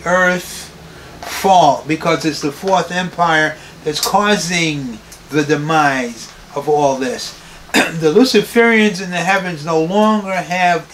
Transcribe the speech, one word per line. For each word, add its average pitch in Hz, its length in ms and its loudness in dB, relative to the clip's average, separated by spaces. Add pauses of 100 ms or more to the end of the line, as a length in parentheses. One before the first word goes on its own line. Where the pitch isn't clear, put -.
earth 180 640 -2 (500)
fall, 165 640 2
because 156 380 -2
it's 147 160 -4
the 147 100 -4
fourth 185 400 -2
empire 170 640 0 (280)
that's 151 200 -4
causing 165 920 0 (320)
the 147 140 0
demise 147 880 0 (220)
of 143 120 -8
all 147 280 2
this. 123 440 -6 (340)
<clears throat> - 100 2 (160)
The 156 120 2
Luciferians 214 920 4
in 180 80 -8
the 180 60 -4
heavens 180 460 -2
no 160 200 0
longer 202 500 0
have 180 600 0